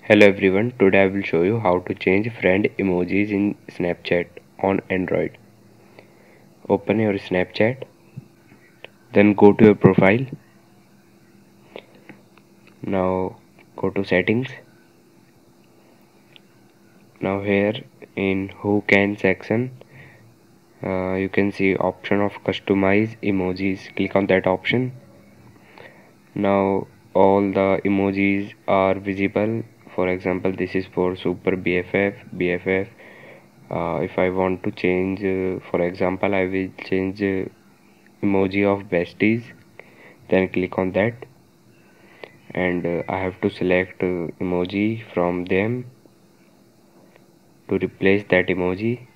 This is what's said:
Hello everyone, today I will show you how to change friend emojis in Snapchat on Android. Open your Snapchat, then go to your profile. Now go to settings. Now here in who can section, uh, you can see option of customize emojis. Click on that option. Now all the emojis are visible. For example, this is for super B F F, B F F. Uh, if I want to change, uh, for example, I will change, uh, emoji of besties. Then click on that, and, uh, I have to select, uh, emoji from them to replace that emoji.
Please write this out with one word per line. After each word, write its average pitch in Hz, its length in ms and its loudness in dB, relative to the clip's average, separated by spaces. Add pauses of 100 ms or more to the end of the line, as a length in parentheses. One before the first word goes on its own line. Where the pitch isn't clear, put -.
Hello 104 180 8
everyone, 98 540 4
today 98 240 6
I 95 40 4
will 98 140 -2
show 82 220 0
you 110 160 2
how 92 200 2
to - 140 -6
change 101 420 0
friend 98 340 2 (100)
emojis 95 500 0
in 101 280 0 (120)
Snapchat 87 580 -2 (360)
on 95 160 2 (100)
Android. 85 480 -2 (1300)
Open 101 300 0
your 104 160 2
Snapchat, 98 680 -2 (1300)
then 104 220 6
go 104 180 8
to 110 140 2
your 104 100 8
profile. 101 500 4 (2500)
Now 92 540 -2 (400)
go 95 140 -4
to 98 160 -4
settings. 107 420 0 (2750)
Now 98 220 -2
here 101 320 2 (420)
in 95 320 -2 (120)
who 104 280 0
can 101 300 2
section, 110 540 -2 (1080)
uh, 92 340 -4
you 95 120 -2
can 98 240 0
see 95 240 0
option - 460 -2
of 104 240 -4
customize 101 760 0
emojis. 95 760 -2
Click 98 180 -2
on 98 120 2
that 95 200 2
option. 123 460 0 (1400)
Now 98 540 0 (260)
all 95 280 6
the 98 420 0
emojis 98 720 0 (160)
are 95 280 2
visible. 101 680 -2 (320)
For 92 140 0
example, 92 420 -2
this 92 240 -6
is 95 180 -2
for 90 220 -2
super 92 400 -4
B 90 220 -2
F 92 180 -6
F, 101 180 0 (240)
B 90 140 -2
F 87 160 -4
F. 95 200 -2 (840)
Uh, 85 320 -4
if - 160 -6
I 92 100 2
want 92 320 -2
to 107 80 -6
change, 95 540 -2
uh, 95 360 -4 (120)
for 90 100 -2
example, 92 540 -2
I 95 100 0
will 95 240 -4 (160)
change, 95 380 -4
uh, 95 260 -2 (720)
emoji 98 400 0
of 101 260 0
besties. 101 520 0 (880)
Then 95 200 2
click 92 280 -4
on 92 140 -2
that, 104 340 -2 (1300)
and, 87 340 -2
uh, 85 240 -2
I 95 80 -2
have 92 240 -6
to 101 80 0
select, 92 540 -2
uh, 90 240 -2 (120)
emoji 98 600 -2 (140)
from 87 300 -2
them 110 420 -2 (1800)
to 95 100 0
replace 95 500 0
that 90 200 2
emoji. 92 680 -4